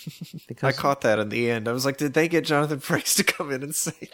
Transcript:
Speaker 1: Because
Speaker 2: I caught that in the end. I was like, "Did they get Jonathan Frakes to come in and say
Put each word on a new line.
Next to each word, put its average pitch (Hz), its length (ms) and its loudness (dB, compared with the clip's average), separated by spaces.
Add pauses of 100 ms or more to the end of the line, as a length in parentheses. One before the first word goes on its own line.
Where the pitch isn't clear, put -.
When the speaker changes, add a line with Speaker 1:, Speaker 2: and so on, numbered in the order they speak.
(480)
Speaker 1:
Because 131 280 0
Speaker 2:
I - 20 -10
caught 139 240 2
that 107 180 4
in 104 100 0
the 117 200 0
end. 113 180 -2
I 117 40 0
was 127 140 -2
like, 139 120 -2
"Did 147 160 -2
they 160 140 4
get 165 180 2
Jonathan 147 340 2
Frakes - 360 0
to - 80 4
come 151 280 -4
in 131 120 -4
and 147 120 -8
say - 380 -6